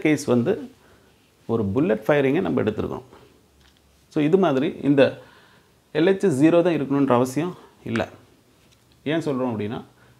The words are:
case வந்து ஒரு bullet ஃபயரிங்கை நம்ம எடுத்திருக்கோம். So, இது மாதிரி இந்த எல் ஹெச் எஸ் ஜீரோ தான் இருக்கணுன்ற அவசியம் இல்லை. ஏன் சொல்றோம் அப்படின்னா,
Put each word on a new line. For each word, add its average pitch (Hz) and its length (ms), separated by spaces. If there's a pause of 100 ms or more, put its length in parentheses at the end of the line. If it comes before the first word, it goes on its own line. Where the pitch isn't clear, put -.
case 147 300
வந்து 123 200 (1000)
ஒரு 113 100 (120)
bullet - 320
ஃபயரிங்கை 147 380
நம்ம 120 180
எடுத்திருக்கோம். - 420 (1080)
So, - 40 (100)
இது 180 180
மாதிரி 143 240 (180)
இந்த 139 160 (960)
எல் 175 120
ஹெச் 196 180
எஸ் 127 120
ஜீரோ 170 240
தான் 170 120
இருக்கணுன்ற 135 420
அவசியம் 147 340 (380)
இல்லை. 113 160 (1040)
ஏன் 160 160
சொல்றோம் 127 240
அப்படின்னா, 107 280 (400)